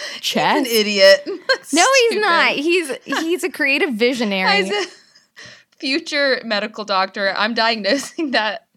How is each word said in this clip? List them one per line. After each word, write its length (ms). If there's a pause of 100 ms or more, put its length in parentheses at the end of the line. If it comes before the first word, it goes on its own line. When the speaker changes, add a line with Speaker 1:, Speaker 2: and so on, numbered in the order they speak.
Speaker 1:
<laughs> 100
He's 20
an 40 (440)
Speaker 2:
chest. 80
Speaker 1:
idiot. 520
<laughs> 240
That's 260
Speaker 2:
No, 80
he's 300
Speaker 1:
stupid. 100
Speaker 2:
not. 300
He's, 380 (140)
he's 400
a 60
creative 420
visionary. 640
Speaker 1:
<laughs> 80
He's 220
a 40 (840)
future 680
medical 400
doctor. 520
I'm 180
diagnosing 800
that 320 (120)